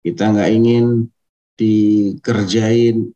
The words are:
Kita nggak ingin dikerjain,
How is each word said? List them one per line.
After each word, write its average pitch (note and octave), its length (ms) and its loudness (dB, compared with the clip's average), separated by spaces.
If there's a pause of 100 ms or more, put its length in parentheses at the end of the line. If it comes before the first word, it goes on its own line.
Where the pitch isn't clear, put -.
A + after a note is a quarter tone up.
Kita G2 320 -2
nggak G2+ 160 0
ingin A#2 600 0 (520)
dikerjain, G#2+ 1500 0